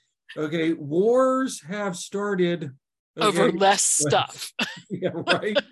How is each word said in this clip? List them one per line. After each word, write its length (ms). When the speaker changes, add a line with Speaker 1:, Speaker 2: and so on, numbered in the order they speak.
Speaker 1:
Okay, 380
wars 880
have 340
started, 760
Speaker 2:
Over 260
Speaker 1:
okay, 140
Speaker 2:
less 460
Speaker 1:
with 80
Speaker 2:
stuff. 400
Speaker 1:
<laughs> 180
Yeah, 240
right. 440